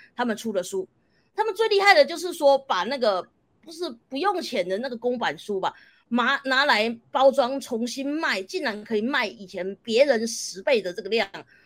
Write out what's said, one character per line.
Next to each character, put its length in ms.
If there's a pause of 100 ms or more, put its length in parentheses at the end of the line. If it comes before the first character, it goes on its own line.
(140)
他 100
们 120
出 160
的 100
书。 240 (480)
他 80
们 120
最 140
厉 120
害 140
的 100
就 120
是 160
说 260
把 260
那 120
个， 300 (360)
不 100
是 180 (180)
不 80
用 240
钱 280
的 100
那 100
个 80
公 200
版 220
书 220
吧， 120 (360)
拿， 360
拿 200
来 300 (180)
包 180
装 300
重 260
新 200
卖， 360
竟 200
然 200
可 140
以 40
卖 260
以 200
前 300
别 280
人 220
十 360
倍 200
的 100
这 80
个 80
量， 220 (360)